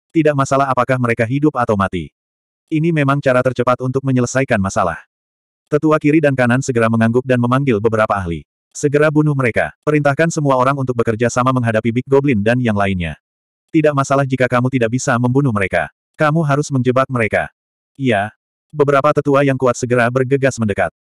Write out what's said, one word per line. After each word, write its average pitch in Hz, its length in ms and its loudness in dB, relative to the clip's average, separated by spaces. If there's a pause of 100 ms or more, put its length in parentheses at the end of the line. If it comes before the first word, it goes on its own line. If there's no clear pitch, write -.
Tidak 151 240 2
masalah 135 400 0
apakah 123 240 0
mereka 117 320 -2
hidup 143 260 0
atau 120 220 0
mati. 92 320 -4 (580)
Ini 160 220 0
memang 143 320 0
cara 127 220 2
tercepat 123 420 -2
untuk 131 220 -2
menyelesaikan 127 500 0
masalah." 95 460 -2 (680)
Tetua 151 320 2
kiri 151 220 2
dan 143 100 2
kanan 127 320 0
segera 117 240 0
mengangguk 113 380 2
dan 127 100 2
memanggil 123 400 0
beberapa 110 400 0
ahli. 85 260 -6 (300)
"Segera 147 400 0
bunuh 151 240 2
mereka. 107 480 -2
Perintahkan 151 480 0
semua 139 240 0
orang 135 220 2
untuk 127 180 -4
bekerja 117 320 0
sama 127 240 0
menghadapi 117 480 -2
Big - 80 -16
Goblin 139 320 2
dan 113 160 0
yang 117 180 0
lainnya. 95 440 -2 (480)
Tidak 151 240 2
masalah 139 320 0
jika 131 240 0
kamu 123 240 0
tidak 120 240 -2
bisa 127 240 -2
membunuh 127 320 0
mereka. 92 400 -2 (240)
Kamu 156 280 0
harus 143 280 -2
menjebak 127 400 0
mereka." 104 400 -4 (480)
"Iya." 110 320 -2 (400)
Beberapa 143 440 2
tetua 143 320 2
yang 135 80 0
kuat 131 240 0
segera 120 320 0
bergegas 131 480 0
mendekat. 98 320 -2 (120)